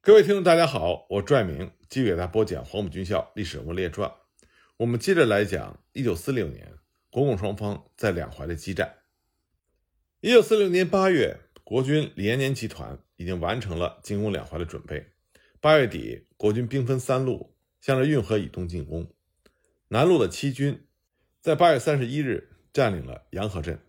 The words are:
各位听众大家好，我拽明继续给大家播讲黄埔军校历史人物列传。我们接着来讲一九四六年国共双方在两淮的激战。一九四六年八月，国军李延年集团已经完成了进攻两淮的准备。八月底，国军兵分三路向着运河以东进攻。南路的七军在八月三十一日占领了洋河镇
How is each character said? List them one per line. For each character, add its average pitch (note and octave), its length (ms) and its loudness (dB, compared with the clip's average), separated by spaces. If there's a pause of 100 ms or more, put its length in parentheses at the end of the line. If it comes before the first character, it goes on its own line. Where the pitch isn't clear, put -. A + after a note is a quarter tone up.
各 G3+ 80 10
位 G#3+ 100 12
听 F3 120 2
众 F#3+ 100 -2
大 E3+ 100 8
家 E3 120 6
好， F2+ 420 -2
我 G2 140 -2
拽 B2+ 200 2
明 D#2 300 -6 (160)
继 C3 140 -4
续 A2 80 2
给 - 0 -
大 E2+ 80 0
家 F2 80 -4
播 G#2+ 180 0
讲 D#2+ 180 -6
黄 F#2+ 200 -6
埔 F#2 80 -6
军 F2+ 120 -10
校 F#2 320 -4
历 G#2+ 80 -8
史 E2+ 140 -10
人 - 80 -12
物 E2 80 -8
列 F2+ 180 -2
传。 E2+ 220 -6 (640)
我 A2+ 80 -2
们 A#2+ 160 -2
接 F#3+ 140 0
着 E3 100 6
来 G#2 220 4
讲 B1 360 -8 (120)
一 C3+ 100 -6
九 G#2+ 100 0
四 E2 160 -6
六 A#2 160 -2
年 - 280 -14 (340)
国 B2+ 160 -2
共 B2 140 0
双 G2+ 180 -4
方 G#2 260 -6 (140)
在 G#2+ 140 0
两 D#2 200 -6
淮 - 160 -12
的 E2+ 80 -6
激 F2 200 -8
战。 - 240 -6 (1200)
一 - 80 -4
九 A#3 140 8
四 A3 160 2
六 G3+ 100 2
年 F3+ 180 2
八 F#3+ 220 2
月， C3+ 320 0 (240)
国 B2+ 180 -2
军 C#3+ 340 0
李 G2 80 -6
延 A2 120 0
年 C3+ 180 -2
集 A2+ 140 -8
团 C2 300 -14 (180)
已 F2 80 -12
经 F2+ 160 -4
完 F2+ 180 -4
成 F#2+ 200 -6
了 E2+ 240 -4
进 G#2 180 -6
攻 G#2+ 100 -2
两 F2+ 160 -6
淮 D#2+ 120 -12
的 E2+ 80 -6
准 - 160 -14
备。 D2+ 240 -12 (520)
八 D#3 200 6
月 C3+ 80 4
底， C#2 400 -10 (100)
国 G#2+ 160 2
军 A#2 160 -2
兵 C3+ 180 -2
分 C3 140 0
三 C3 240 -2
路 - 320 -6 (240)
向 C3 180 0
着 B2+ 60 2
运 D3 180 2
河 G#2+ 140 -2
以 G2 100 -2
东 F2 220 -8
进 E2+ 160 -8
攻。 E2 260 -8 (760)
南 A#2+ 180 2
路 F3+ 120 6
的 G#2 100 2
七 C3+ 240 -4
军 C#3 340 -4 (540)
在 D#3+ 140 2
八 E3+ 180 6
月 C#3 60 2
三 D3 180 0
十 C3 100 -2
一 C3+ 140 -4
日 B2+ 300 -4 (240)
占 A#2 200 2
领 D2 120 -8
了 - 240 -16
洋 G2 180 -6
河 F2+ 140 -8
镇 D#2+ 260 -8